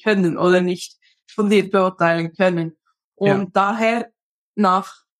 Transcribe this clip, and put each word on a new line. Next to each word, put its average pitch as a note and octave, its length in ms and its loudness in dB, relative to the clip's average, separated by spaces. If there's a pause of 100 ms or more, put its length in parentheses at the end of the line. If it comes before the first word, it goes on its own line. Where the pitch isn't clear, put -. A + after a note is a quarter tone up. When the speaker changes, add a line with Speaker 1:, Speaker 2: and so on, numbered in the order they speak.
Speaker 1:
können G3 340 0
oder F3+ 240 2
nicht F3+ 360 -6 (300)
fundiert G3+ 440 0
beurteilen E3+ 640 0
können. E3+ 420 -2 (380)
Und G3+ 140 -2
Speaker 2:
Ja. G3 240 0
Speaker 1:
daher, A3 580 -2 (440)
nach G3 500 -2 (140)